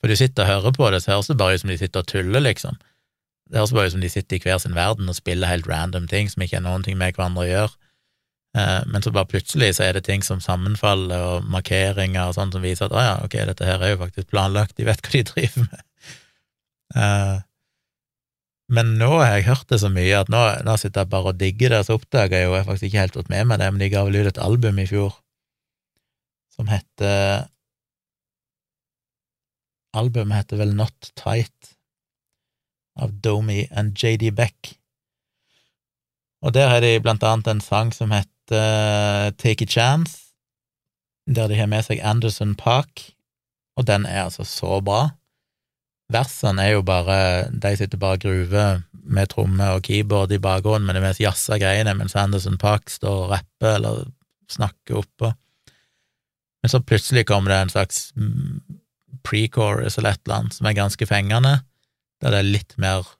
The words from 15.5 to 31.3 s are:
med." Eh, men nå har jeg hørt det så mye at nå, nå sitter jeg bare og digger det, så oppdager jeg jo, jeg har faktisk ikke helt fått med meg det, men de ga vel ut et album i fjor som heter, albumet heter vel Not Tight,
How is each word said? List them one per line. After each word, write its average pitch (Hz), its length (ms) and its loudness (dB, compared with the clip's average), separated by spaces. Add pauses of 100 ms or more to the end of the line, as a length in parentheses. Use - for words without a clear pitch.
med." - 160 -20 (1120)
Eh, 101 400 0 (1300)
men 117 280 4
nå 120 140 4
har 131 220 4
jeg 98 140 2
hørt 131 220 0
det 110 120 2
så 101 80 0
mye 92 260 2
at 98 140 0
nå, 117 100 4 (260)
nå 110 120 2
sitter 98 240 -2
jeg 92 80 -4
bare 95 200 0
og 92 80 -6
digger 107 360 2
det, 104 120 4
så 113 120 2
oppdager 95 400 0
jeg 90 80 2
jo, 90 80 2
jeg 95 80 0
har 98 80 -4
faktisk 98 180 -4
ikke 101 160 2
helt 92 140 -6
fått - 120 -8
med 101 200 0
meg 104 80 0
det, 98 120 0
men 98 120 0
de 98 80 0
ga 101 160 2
vel 101 120 2
ut 101 120 2
et - 120 -6
album 107 360 2
i 95 80 0
fjor 101 300 -2 (1400)
som 107 160 -4
heter, 101 760 -2 (2500)
albumet 110 440 0
heter 104 200 -4
vel 104 160 0
Not - 440 -4
Tight, - 560 -6 (1200)